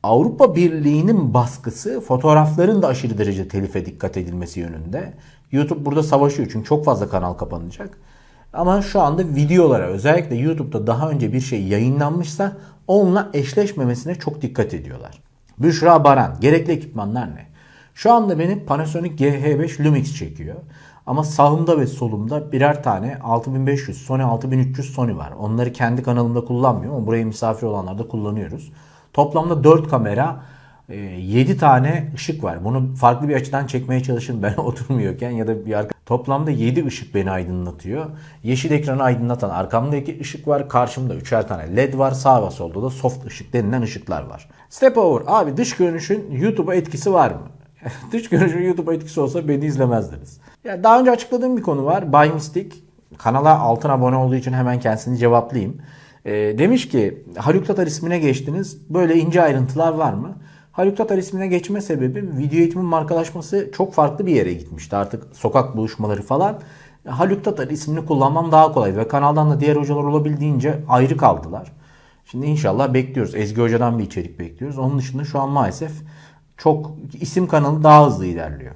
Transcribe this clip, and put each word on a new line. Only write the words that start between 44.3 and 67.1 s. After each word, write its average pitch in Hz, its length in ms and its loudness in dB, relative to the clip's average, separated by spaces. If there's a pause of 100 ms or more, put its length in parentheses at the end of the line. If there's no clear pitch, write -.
Step 262 280 2
over. 175 300 2
Abi 160 300 2
dış 233 180 -2
görünüşün 175 560 -2
YouTube'a 180 440 0
etkisi 165 380 -2
var 139 180 4
mı? - 160 -12 (340)
<laughs> - 300 -12
Dış 226 180 -6
görünüşün 175 320 2
YouTube'a 175 320 0
etkisi 156 280 -4
olsa 151 260 -2
beni 143 180 0
izlemezdiniz. 123 760 -2 (240)
Ya 190 200 -8
daha 226 160 8
önce 254 120 6
açıkladığım 247 460 0
bir - 40 -2
konu 139 240 -2
var. 165 280 0
Buy 151 160 6
Mystic. 160 400 -6 (480)
Kanala 139 420 4
altın 117 300 0
abone 131 260 2
olduğu 127 200 2
için 127 180 -2
hemen 123 260 0
kendisini 120 380 -2
cevaplayayım. 117 640 2 (440)
Ee, 104 60 -6 (260)
demiş 233 320 2
ki 104 340 0 (140)
Haluk - 300 2
Tatar 190 200 0
ismine 170 320 -4
geçtiniz. 147 580 -2 (120)
Böyle 165 260 2
ince 165 260 4
ayrıntılar 147 520 2
var 151 200 -2
mı? 139 240 -8 (340)
Haluk 196 260 0
Tatar 208 200 0
ismine 190 300 -4
geçme 180 340 -2
sebebim 156 560 -4
video 143 220 0
eğitimin 170 260 2
markalaşması 165 880 -2
çok 190 200 -2
farklı 151 320 2
bir 175 100 2
yere 90 180 2
gitmişti. 80 420 -10
Artık 101 280 -4 (120)
sokak 123 420 0
buluşmaları 107 440 -4
falan. 185 380 0 (480)
Haluk 185 360 0